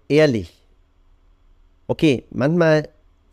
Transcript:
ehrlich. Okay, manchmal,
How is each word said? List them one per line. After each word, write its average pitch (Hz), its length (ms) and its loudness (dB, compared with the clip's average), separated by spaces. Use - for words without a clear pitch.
ehrlich. 139 580 0
Okay, 135 460 -2
manchmal, 156 580 0